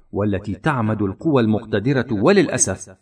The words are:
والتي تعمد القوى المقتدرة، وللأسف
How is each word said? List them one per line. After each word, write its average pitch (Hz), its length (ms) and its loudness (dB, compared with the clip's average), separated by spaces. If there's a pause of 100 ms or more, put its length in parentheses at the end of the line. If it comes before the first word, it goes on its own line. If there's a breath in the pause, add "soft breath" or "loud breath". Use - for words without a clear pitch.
(120)
والتي 101 440 -2
تعمد 107 460 -2
القوى 123 400 0
المقتدرة، 107 680 0
وللأسف 113 920 0